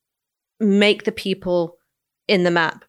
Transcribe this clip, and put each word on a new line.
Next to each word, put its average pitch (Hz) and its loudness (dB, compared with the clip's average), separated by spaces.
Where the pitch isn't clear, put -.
make 202 2
the 220 -6
people 180 -4
in 185 2
the 175 2
map 170 -2